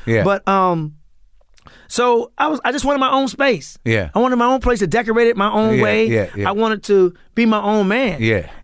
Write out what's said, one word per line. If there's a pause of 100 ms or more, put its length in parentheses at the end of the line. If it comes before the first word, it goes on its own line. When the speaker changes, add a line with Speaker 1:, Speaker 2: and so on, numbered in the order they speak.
Speaker 1:
Yeah.
Speaker 2:
But,
um, (960)
so
I
was,
I
just
wanted
my
own
space.
Speaker 1:
Yeah.
Speaker 2:
I
wanted
my
own
place
to
decorate
it
my
own
Speaker 1:
Yeah,
Speaker 2:
way.
Speaker 1:
yeah,
yeah.
Speaker 2:
I
wanted
to (200)
be
my
own
man.
Speaker 1:
Yeah. (160)